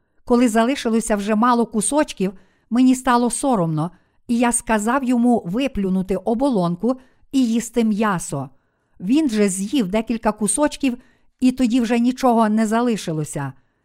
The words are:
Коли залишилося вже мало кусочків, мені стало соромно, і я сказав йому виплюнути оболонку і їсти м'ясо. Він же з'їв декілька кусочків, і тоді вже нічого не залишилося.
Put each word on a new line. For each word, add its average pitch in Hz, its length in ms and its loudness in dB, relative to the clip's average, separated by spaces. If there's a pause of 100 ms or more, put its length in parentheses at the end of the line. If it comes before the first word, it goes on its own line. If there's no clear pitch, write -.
(260)
Коли 247 220 4
залишилося 226 680 0
вже 202 200 -2
мало 233 300 2
кусочків, 226 680 -2 (360)
мені 254 260 4
стало 240 340 0
соромно, 175 640 -2 (420)
і 233 40 0
я 240 140 2
сказав 233 520 -2
йому 240 420 2
виплюнути 190 720 -2
оболонку 220 800 0 (360)
і 262 140 2
їсти 226 380 -2
м'ясо. 190 640 -2 (500)
Він 269 300 0
же 208 200 2
з'їв 196 380 -2
декілька 220 440 -2
кусочків, 254 640 0 (420)
і 254 120 4
тоді 254 300 0
вже 233 180 0
нічого 240 500 2
не 220 180 2
залишилося. 170 880 -4 (320)